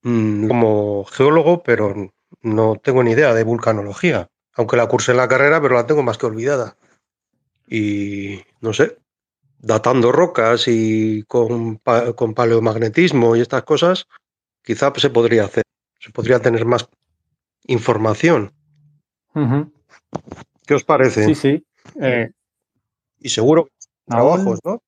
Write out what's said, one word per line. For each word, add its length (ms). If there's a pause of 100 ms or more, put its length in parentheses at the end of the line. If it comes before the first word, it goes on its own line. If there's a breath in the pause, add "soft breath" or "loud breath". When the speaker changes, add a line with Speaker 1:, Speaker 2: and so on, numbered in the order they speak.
Speaker 1:
Mm, 440
como 600
geólogo, 580
pero 480 (300)
no 340
tengo 260
ni 100
idea 220
de 80
vulcanología, 880 (260)
aunque 220
la 100
cursé 260
en 40
la 120
carrera, 320
pero 140
la 120
tengo 180
más 140
que 80
olvidada. 500 (920)
Y, 720 (200)
no 120
sé, 260 (600)
datando 540
rocas 560
y 540
con 560
pa-, 340
con 220
paleomagnetismo 1000
y 40
estas 220
cosas, 440 (560 soft breath)
quizá 340
se 120
podría 360
hacer, 180 (360)
se 120
podría 300
tener 260
más 200 (800)
información. 840 (840)
Speaker 2:
Ujú. 380 (920)
Speaker 1:
¿Qué 80
os 100
parece? 420
Speaker 2:
Sí, 80
sí. 320 (340)
Eh, 300 (880)
Speaker 1:
Y 100
seguro 380 (400)
Speaker 2:
aún, 360
Speaker 1:
trabajos, 200
¿no? 240